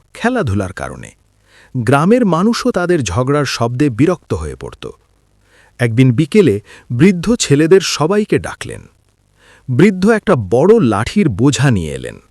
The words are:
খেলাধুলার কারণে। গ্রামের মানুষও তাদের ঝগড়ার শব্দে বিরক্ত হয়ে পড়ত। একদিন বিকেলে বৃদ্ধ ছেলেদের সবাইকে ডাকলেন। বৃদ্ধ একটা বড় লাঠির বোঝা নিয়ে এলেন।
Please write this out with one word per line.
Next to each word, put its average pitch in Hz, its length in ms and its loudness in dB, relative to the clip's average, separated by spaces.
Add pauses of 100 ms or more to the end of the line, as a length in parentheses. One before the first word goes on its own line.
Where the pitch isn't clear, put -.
(140)
খেলাধুলার 104 600 -4
কারণে। 64 380 -14 (680)
গ্রামের 151 480 2
মানুষও 202 460 0
তাদের 175 300 -2
ঝগড়ার 127 440 -2
শব্দে 123 440 -2
বিরক্ত 151 440 -2
হয়ে 78 220 -8
পড়ত। 60 340 -16 (880)
একদিন 123 320 2
বিকেলে 139 480 2 (320)
বৃদ্ধ 175 440 2
ছেলেদের 160 460 2
সবাইকে 170 580 -2
ডাকলেন। - 420 -12 (880)
বৃদ্ধ 185 400 2
একটা 208 260 2
বড় 131 440 2
লাঠির 120 500 0
বোঝা 127 420 0
নিয়ে 80 220 -4
এলেন। 60 220 -12 (160)